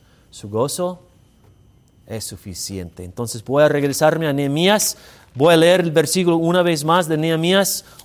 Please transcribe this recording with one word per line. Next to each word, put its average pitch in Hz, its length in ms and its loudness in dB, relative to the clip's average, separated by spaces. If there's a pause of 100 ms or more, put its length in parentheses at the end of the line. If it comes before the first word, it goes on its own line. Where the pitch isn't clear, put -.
(300)
Su - 180 -18
gozo 143 520 -4 (1040)
es 110 180 -12
suficiente. 92 800 -12
Entonces 110 400 -10
voy 139 180 2
a 151 60 4
regresarme 147 580 0
a 147 60 -2
Nehemías. 151 640 0 (380)
Voy 160 200 4
a - 20 6
leer 170 240 4
el 170 120 -2
versículo 170 460 2
una 170 240 2
vez 165 220 0
más 185 220 2
de 160 100 -2
Nehemías 165 680 0 (200)